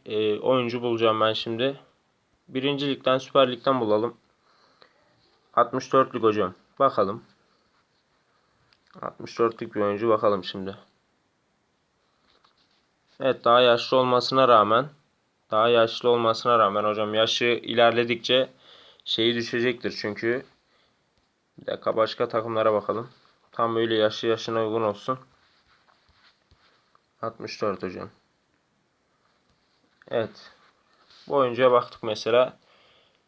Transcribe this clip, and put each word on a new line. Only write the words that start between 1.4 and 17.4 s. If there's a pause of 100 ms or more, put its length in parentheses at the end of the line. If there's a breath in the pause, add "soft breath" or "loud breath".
Birinci
ligden,
Süper
Lig'den
bulalım. (1400 soft breath)
Altmış
dörtlük
hocam. (240)
Bakalım. (1800)
Altmış
dörtlük
bir
oyuncu
bakalım
şimdi. (2500)
Evet,
daha
yaşlı
olmasına
rağmen, (640)
daha
yaşlı
olmasına
rağmen
hocam,
yaşı